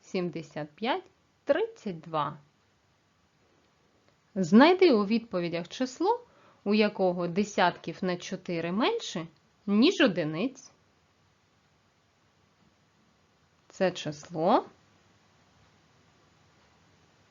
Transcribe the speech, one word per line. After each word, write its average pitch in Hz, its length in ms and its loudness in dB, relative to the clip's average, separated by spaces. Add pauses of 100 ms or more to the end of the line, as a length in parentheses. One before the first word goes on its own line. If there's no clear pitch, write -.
сімдесят 160 680 -8
п'ять, 302 320 -4 (400)
тридцять 285 560 -2
два. 151 380 -4 (2000)
Знайди 277 580 6
у 208 120 2
відповідях 175 640 -4
число, 359 580 -4 (380)
у 202 100 -2
якого 190 540 0
десятків 175 760 -2
на 180 160 -2
чотири 175 540 -8
менше, 226 560 -4 (380)
ніж 220 360 2
одиниць. 180 680 -2 (3000)
Це 185 240 -2
число 175 720 -2 (2750)